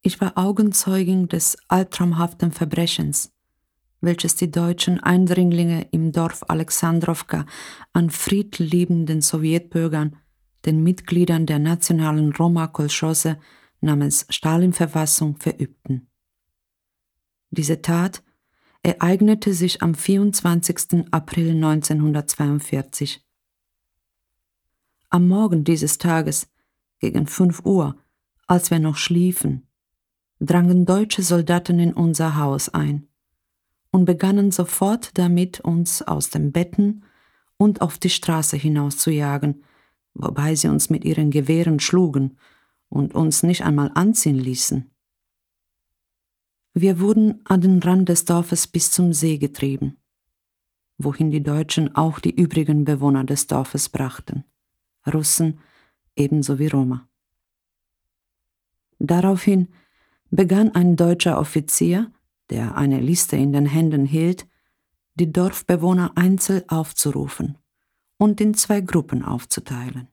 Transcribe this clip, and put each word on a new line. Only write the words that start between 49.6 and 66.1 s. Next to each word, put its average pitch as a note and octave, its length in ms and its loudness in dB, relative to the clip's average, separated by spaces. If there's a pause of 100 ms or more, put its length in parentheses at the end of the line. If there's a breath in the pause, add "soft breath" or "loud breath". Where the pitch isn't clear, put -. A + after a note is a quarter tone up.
wohin D3 340 -2
die D3+ 100 -2
Deutschen D3+ 540 -2
auch D#3 240 0
die - 140 -2
übrigen D3+ 500 2
Bewohner C#3 400 2
des C#3+ 240 -4
Dorfes C#3 400 -2
brachten, - 560 -8 (680)
Russen D#3 460 0 (560 soft breath)
ebenso C#3+ 440 0
wie D3+ 80 0
Roma. B2+ 420 0 (1900)
Daraufhin F#3 680 2 (640 soft breath)
begann G3 440 2
ein F3+ 200 4
deutscher E3+ 440 2
Offizier, E3+ 760 -2 (380)
der A#2 260 -6
eine C#3 240 2
Liste D#3 360 0
in C#3 180 2
den C#3+ 100 2
Händen D3+ 400 2
hielt, D#3+ 420 -2 (680)
die D#3+ 180 0
Dorfbewohner F3+ 840 0